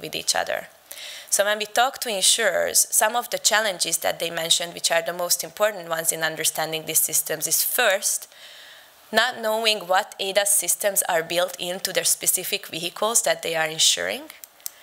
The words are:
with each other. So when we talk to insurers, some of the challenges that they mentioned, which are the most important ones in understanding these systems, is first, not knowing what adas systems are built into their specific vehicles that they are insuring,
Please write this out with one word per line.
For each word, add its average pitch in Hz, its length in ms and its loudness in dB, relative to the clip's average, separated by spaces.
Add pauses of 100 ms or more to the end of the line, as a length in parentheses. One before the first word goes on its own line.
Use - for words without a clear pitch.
with 160 120 -8
each - 220 -2
other. - 320 -2 (640)
So 202 160 2
when 208 120 0
we 214 80 -6
talk 247 340 2
to 247 100 -4
insurers, 185 800 2
some 220 240 2
of 240 140 -2
the 185 80 -2
challenges 190 640 0
that 175 200 -2
they 165 100 -2
mentioned, 170 440 0
which 175 180 -2
are 165 100 4
the 170 120 -4
most 175 300 -2
important 175 460 -2
ones 165 220 0
in 160 100 -6
understanding 160 640 -2
these 160 140 0
systems, 160 480 -2
is 160 160 2
first, - 640 0 (840)
not 233 300 2
knowing 214 460 0
what 190 320 2
adas 196 280 2
systems 196 600 2
are 165 160 2
built 175 360 0
into 185 340 -4
their 165 100 0
specific - 640 0
vehicles 185 560 -2
that 165 180 0
they 165 140 -2
are 160 120 2
insuring, 175 560 0 (600)